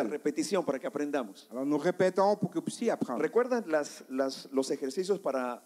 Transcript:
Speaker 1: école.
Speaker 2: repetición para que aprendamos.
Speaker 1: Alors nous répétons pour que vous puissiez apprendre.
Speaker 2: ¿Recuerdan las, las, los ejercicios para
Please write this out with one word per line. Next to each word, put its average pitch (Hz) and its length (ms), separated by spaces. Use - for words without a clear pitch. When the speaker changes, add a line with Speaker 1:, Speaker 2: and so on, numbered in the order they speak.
Speaker 1:
école. 156 100
Speaker 2:
repetición 151 540
para 135 140
que - 80
aprendamos. 139 640
Speaker 1:
Alors 127 160
nous 147 120
répétons 185 580
pour 202 140
que 165 80
vous 160 60
puissiez - 260
apprendre. 131 300
Speaker 2:
¿Recuerdan 233 460
las, 151 420
las, 135 440
los 135 180
ejercicios 180 480
para 127 480